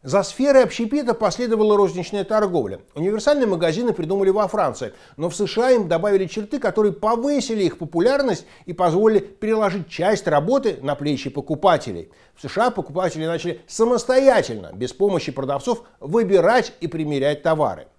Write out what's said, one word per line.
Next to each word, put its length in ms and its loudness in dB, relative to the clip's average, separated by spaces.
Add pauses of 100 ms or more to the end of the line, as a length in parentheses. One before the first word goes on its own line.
За 180 2
сферой 440 4
общепита 500 -2
последовала 600 2
розничная 480 0
торговля. 580 -2 (120)
Универсальные 540 0
магазины 460 0
придумали 360 0
во 180 2
Франции, 460 -4 (240)
но 100 -4
в 80 -6
С 120 -2
Ш 160 -2
А 80 4
им 160 2
добавили 400 2
черты, 320 -8
которые 340 0
повысили 720 -2
их 160 -2
популярность 640 0 (220)
и 60 -10
позволили 460 4
переложить 680 -2
часть 400 -2
работы 560 2
на 100 -2
плечи 380 -4
покупателей. 800 -2 (240)
В 120 -16
С 40 -10
Ш 160 0
А 20 2
покупатели 560 -4
начали 400 -6
самостоятельно, 1040 2
без 220 -8
помощи 380 0
продавцов, 500 -4 (180)
выбирать 800 2
и 60 -8
примерять 560 -2
товары. 460 0 (120)